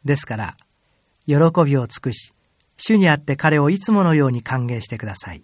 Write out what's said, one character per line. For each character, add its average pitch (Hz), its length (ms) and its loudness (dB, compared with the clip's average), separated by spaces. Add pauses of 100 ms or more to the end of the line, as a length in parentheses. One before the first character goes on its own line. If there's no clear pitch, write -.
で 143 120 0
す - 100 -8
か 113 100 -8
ら、 104 200 -8 (680)
喜 147 80 0 (300)
び 139 120 0
を 120 100 -2
尽 - 140 -10
く 127 120 -6
し、 - 200 -14 (440)
主 - 200 0
に 190 120 6
あ 151 60 4
っ 147 40 -2
て 143 180 -4
彼 151 220 2
を 147 120 2
い 196 80 -2
つ 220 140 -2
も 202 100 4
の 170 120 4
よ 147 120 4
う 131 40 2
に 120 120 -4
歓 127 240 -4
迎 120 140 -6
し - 80 -14
て 117 100 -10
く 110 80 -10
だ 101 80 -8
さ - 200 -14
い。 76 100 -20